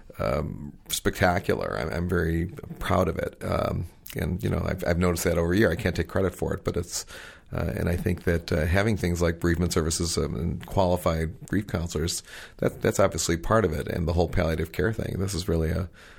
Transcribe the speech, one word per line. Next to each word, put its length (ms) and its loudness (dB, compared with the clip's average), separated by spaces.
um, 540 -2
spectacular. 920 0
I'm, 140 -2
I'm 180 -2
very 360 2
proud 300 2
of 80 -4
it. 260 -4
Um, 420 0
and, 260 -2
you 80 0
know, 160 0
I've, 220 -2
I've 120 2
noticed 260 2
that 120 4
over 160 2
a 40 4
year. 140 6
I 40 0
can't 200 0
take 120 0
credit 260 0
for 200 -2
it, 100 -6
but 140 -2
it's, 280 -4
uh, 220 -2
and 140 0
I 80 2
think 260 -2
that, 280 0
uh, 140 2
having 320 2
things 240 0
like 180 2
bereavement 340 2
services, 440 0
um, 180 -2
and 300 -4
qualified 840 0
grief 200 0
counselors, 560 -4
that, 240 0
that's 180 2
obviously 380 2
part 280 4
of 80 0
it, 140 -4
and 200 -2
the 60 0
whole 160 4
palliative 420 0
care 220 0
thing. 260 -4
This 140 -2
is 160 -4
really 220 2
a, 180 -2